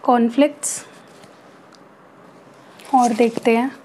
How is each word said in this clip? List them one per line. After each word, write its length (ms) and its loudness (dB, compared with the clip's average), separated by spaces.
Conflicts 840 -2
और 180 4
देखते 440 0
हैं। 280 -4